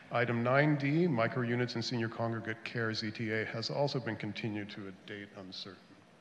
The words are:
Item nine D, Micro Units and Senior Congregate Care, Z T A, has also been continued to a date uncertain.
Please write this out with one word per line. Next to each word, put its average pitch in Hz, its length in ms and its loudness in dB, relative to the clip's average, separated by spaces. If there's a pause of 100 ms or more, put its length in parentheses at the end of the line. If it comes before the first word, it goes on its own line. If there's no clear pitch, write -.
(120)
Item 120 320 2
nine 143 320 6
D, 151 320 4
Micro 117 340 2
Units 120 320 0
and 117 100 -2
Senior 113 240 0
Congregate 113 540 -4
Care, 113 320 -2
Z 110 160 -2
T 110 220 -4
A, 110 140 0
has 113 220 -4
also 143 300 0
been 113 160 -2
continued 104 560 -4
to 107 160 -10
a 95 220 -14
date 101 220 -10 (100)
uncertain. 92 400 -12 (400)